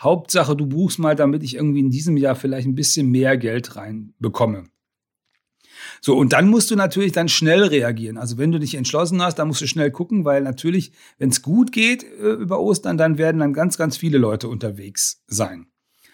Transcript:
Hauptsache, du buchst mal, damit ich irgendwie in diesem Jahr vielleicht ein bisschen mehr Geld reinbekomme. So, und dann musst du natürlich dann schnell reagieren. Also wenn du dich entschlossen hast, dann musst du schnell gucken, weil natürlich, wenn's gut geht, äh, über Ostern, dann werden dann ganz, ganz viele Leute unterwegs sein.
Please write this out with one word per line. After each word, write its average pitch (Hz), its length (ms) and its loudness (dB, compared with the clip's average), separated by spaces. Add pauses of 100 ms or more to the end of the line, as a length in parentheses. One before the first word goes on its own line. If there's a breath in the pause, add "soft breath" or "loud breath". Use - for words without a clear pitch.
Hauptsache, 156 560 0
du 147 80 -2
buchst 156 340 -2
mal, 156 160 2
damit 143 280 0
ich 123 120 -8
irgendwie 143 240 0
in 135 120 2
diesem 151 260 0
Jahr 135 180 2
vielleicht 131 320 -4
ein 131 80 -2
bisschen 139 340 0
mehr 131 280 4
Geld 117 400 -6
reinbekomme. 107 880 -4 (1400 loud breath)
So, 139 160 4
und 127 160 4
dann 170 160 6
musst 226 220 4
du 220 40 2
natürlich 190 360 0
dann 170 180 0
schnell 165 340 4
reagieren. 117 540 0
Also 117 200 -8
wenn 151 140 0
du 165 80 0
dich 151 160 -6
entschlossen 165 460 -2
hast, 175 180 -2
dann 151 80 0
musst 143 140 -4
du 139 60 -4
schnell 147 240 0
gucken, 175 340 -2
weil 139 160 2
natürlich, 156 500 -2 (260 soft breath)
wenn's 135 240 0
gut 240 300 2
geht, 233 320 0
äh, 214 300 -2
über 196 260 -4
Ostern, 185 380 0
dann 160 200 2
werden 160 220 0
dann 143 140 2
ganz, 170 240 0
ganz 156 200 -2
viele 151 200 0
Leute 110 300 2
unterwegs 101 800 -6
sein. 92 400 -6 (460 soft breath)